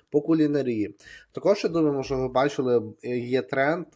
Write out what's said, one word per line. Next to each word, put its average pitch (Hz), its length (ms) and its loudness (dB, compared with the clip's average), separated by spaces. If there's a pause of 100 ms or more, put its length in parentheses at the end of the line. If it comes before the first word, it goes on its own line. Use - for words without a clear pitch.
(100)
по 147 100 2
кулінарії. 143 760 0 (380)
Також, 180 320 0
я 196 60 -2
думаю, 156 240 2
може, 135 200 -4
ви 131 140 -2
бачили, 127 540 2 (220)
е, 123 140 -4
є 123 240 0
тренд, 147 540 -2